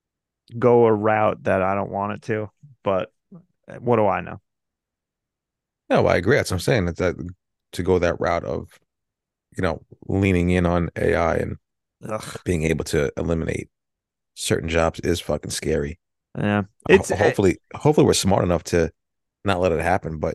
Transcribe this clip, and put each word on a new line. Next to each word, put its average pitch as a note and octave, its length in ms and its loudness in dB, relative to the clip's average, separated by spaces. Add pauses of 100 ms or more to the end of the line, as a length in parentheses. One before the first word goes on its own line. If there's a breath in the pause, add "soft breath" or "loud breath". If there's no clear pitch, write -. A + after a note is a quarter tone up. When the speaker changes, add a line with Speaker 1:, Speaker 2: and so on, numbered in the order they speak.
(580)
Speaker 1:
go A#2+ 280 6
a A2 60 6
route G#2+ 520 0
that F#2+ 180 2
I F#2+ 120 0
don't G2 160 -4
want G2+ 240 -6
it - 80 -16
to, G#2+ 280 -6 (320)
but F#2+ 300 -2 (640)
what A#2 180 0
do G#2+ 100 2
I F2+ 160 0
know? E2+ 180 -12 (1500)
Speaker 2:
No, D3+ 180 4
I F2+ 100 4
agree. F#2+ 200 2
That's G#2 140 0
what F#2+ 60 -2
I'm F2 40 -4
saying. G#2 280 0
It's E2+ 100 -6
that, F2 160 0 (580)
to F#2 100 -6
go F2+ 160 2
that E2+ 220 0
route E2+ 240 -2
of, - 340 -10 (800)
you - 60 -6
know, E2 200 -2 (240)
leaning F#2+ 440 2
in F2+ 160 2
on E2+ 300 0
A E2+ 180 0
I E2 220 0
and E2 200 -4 (500)
Speaker 1:
Ugh. - 380 -10
Speaker 2:
being E2 200 -2
able D2+ 220 0
to D2 300 -2
eliminate D#2+ 540 -4 (640)
certain - 340 -2
jobs E2 320 0
is E2+ 200 0
fucking - 320 -6
scary. D2 460 -4 (380)
Speaker 1:
Yeah. G#2 260 -2
Speaker 2:
Ho-, - 320 -2
Speaker 1:
It's, F#3+ 160 2
eh, - 60 -2
Speaker 2:
hopefully, G2 420 2 (140)
hopefully D3+ 340 2
we're F#2+ 80 4
smart F#2+ 300 2
enough F2 200 0
to E2 260 0 (540)
not F#2+ 160 0
let F#2 120 2
it D#2+ 80 0
happen, E2 380 -2
but, D#2+ 160 -4